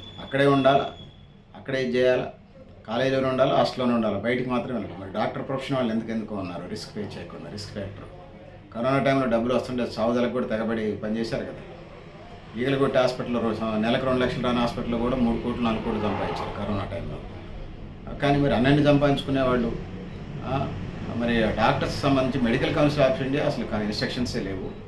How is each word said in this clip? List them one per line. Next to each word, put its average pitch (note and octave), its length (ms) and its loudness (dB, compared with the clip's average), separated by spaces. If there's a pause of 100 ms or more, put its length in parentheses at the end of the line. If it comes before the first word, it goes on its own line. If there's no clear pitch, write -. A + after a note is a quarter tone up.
(240)
అక్కడే C#3 220 2
ఉండాలా, C#3 480 4 (640)
అక్కడే C3 280 -4
ఇది A#2+ 140 0
చేయాలా, B2+ 360 4 (540)
కాలేజీలోనే C3 400 2
ఉండాలి, C3 240 4
హాస్టల్లోనే B2 420 2
ఉండాలి, A2 220 2
బయటికి B2 340 0
మాత్రం B2 260 -2
వెళ్ళాలి. - 260 -8
మరి G2 100 -10
డాక్టర్ A2 360 -4
ప్రొఫెషన్ C3+ 300 -2
వాళ్ళు A#2 160 0
ఎందుకు, A2+ 180 -2
ఎందుకు A2 240 -6
ఉన్నారు F2 340 -6
రిస్క్ - 260 -10
పే G#2+ 60 -6
చేయకుండా? - 500 -12
రిస్క్ - 200 -12
ఫ్యాక్టర్. - 340 -10 (680)
కరోనా C3 300 2
టైంలో C3+ 240 4
డబ్బులు A#2 260 2
వస్తుంటే B2 320 0
సావుదలకు A#2 460 0
కూడా A#2 160 -2
తెగబడి A2 480 -2
పనిచేశారు A2 480 -2
కదా. F#2 180 -10 (1000)
ఈగలగొట్టి C3+ 360 2
హాస్పిటల్లో A#2+ 420 2
రోజు A2 240 0
నెలకు A2+ 420 0
రెండు B2+ 180 2
లక్షలు B2 200 0
రాని A#2+ 140 2
హాస్పిటల్లో A#2 400 0
కూడా A#2+ 180 0
మూడు A#2 260 2
కోట్లు, A#2+ 220 -2
నాలుగు A2 200 0
కోట్లు A2 180 -2
సంపాదించారు F#2+ 560 -2
కరోనా G2+ 280 -2
టైంలో. - 340 -6 (960)
కానీ C#3+ 220 4
మరి C#3 180 4
అన్నన్ని C#3 280 6
సంపాదించుకునే C#3 580 4
వాళ్ళు, A#2+ 300 2 (720)
ఆ, B2 400 -4 (320)
మరి A#2 260 2
డాక్టర్స్ A#2+ 600 2
సంబంధించి C3 440 2
Medical C#3+ 340 2
Council D3 220 4
of C3 240 4
India C#3 160 0
అసలు C3 240 -2
కా-, G#2+ 160 -2
ఇన్‌స్ట్రక్షన్సే A#2 580 -2
లేవు. F#2+ 320 -4 (160)